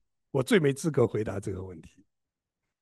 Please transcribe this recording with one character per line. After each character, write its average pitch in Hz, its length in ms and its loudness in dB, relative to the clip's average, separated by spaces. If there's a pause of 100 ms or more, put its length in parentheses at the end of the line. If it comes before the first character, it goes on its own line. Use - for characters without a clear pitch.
(320)
我 135 120 0
最 208 160 4
没 143 140 2
资 160 180 -4
格 143 160 4
回 107 160 -2
答 107 160 -6
这 104 120 -8
个 92 120 -8
问 92 180 -14
题。 - 240 -20 (760)